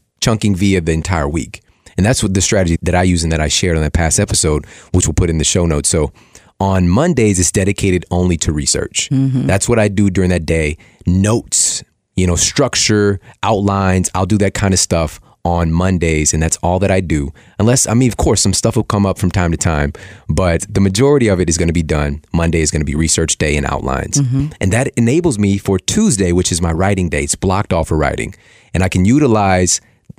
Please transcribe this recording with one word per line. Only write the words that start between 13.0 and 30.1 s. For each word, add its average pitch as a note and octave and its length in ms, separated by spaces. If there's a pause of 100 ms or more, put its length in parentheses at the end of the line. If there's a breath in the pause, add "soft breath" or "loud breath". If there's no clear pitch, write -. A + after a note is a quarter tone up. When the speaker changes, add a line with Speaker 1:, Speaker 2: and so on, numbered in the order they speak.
Speaker 1:
outlines, G2 720
I'll F#2 100
do G2+ 140
that G2 140
kind G2 200
of F#2 60
stuff - 400 (260 soft breath)
on E2+ 260
Mondays, E2 640
and D#2 80
that's D#2+ 160
all F2+ 220
that G2 100
I F#2+ 120
do. D2+ 300 (280 loud breath)
Unless, A#2+ 280
I G#2+ 60
mean, B2 160
of - 80
course, - 240
some F#2+ 120
stuff - 220
will A2 80
come G2+ 220
up F#2+ 140
from F2+ 100
time F2 220
to D#2+ 60
time, D2 360 (340 loud breath)
but E2+ 400
the G2+ 140
majority A#2 460
of F#2 120
it E2+ 100
is E2 80
gonna E2+ 140
be E2 120
done. D2 400 (100)
Monday E2 280
is D2+ 100
gonna D2+ 120
be D2 120
research D#2+ 420
day D2+ 180
and C#2+ 120
outlines. C2+ 520
Speaker 2:
Mm-hmm. C3+ 280 (120)
Speaker 1:
And F#2+ 140
that B2+ 140 (100)
enables B2 400
me G2+ 220
for G2 180
Tuesday, G2 540
which F2+ 200
is F2 120
my E2+ 80
writing F#2 380
day. D2 140
It's - 120
blocked F#2+ 380
off D#2+ 160
for E2 80
writing. C#2 360 (400 soft breath)
And F2 100
I F#2+ 60
can F#2 160
utilize, G#2+ 760 (380 soft breath)